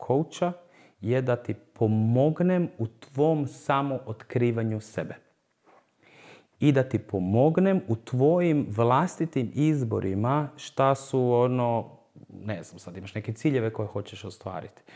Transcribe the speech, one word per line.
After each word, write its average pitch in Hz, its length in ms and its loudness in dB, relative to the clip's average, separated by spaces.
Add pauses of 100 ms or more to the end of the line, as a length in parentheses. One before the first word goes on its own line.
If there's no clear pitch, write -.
coacha 165 460 0 (480)
je 120 220 0
da 123 140 0
ti 117 180 -8
pomognem 135 1120 2 (100)
u 117 100 -2
tvom 147 580 0
samootkrivanju 120 1300 -2
sebe. - 340 -8 (1500)
I 147 120 4
da 131 100 4
ti 127 160 -2
pomognem 147 920 2
u 113 80 0
tvojim 151 720 2
vlastitim 127 840 0
izborima 123 1040 0
šta 135 380 0
su 127 380 0
ono, 120 580 0 (440)
ne 95 280 -8
znam, 87 160 -18
sad - 180 -16
imaš 95 180 -14
neke 110 180 -6
ciljeve 117 400 0
koje 107 160 -6
hoćeš - 360 -10
ostvariti. - 580 -12 (140)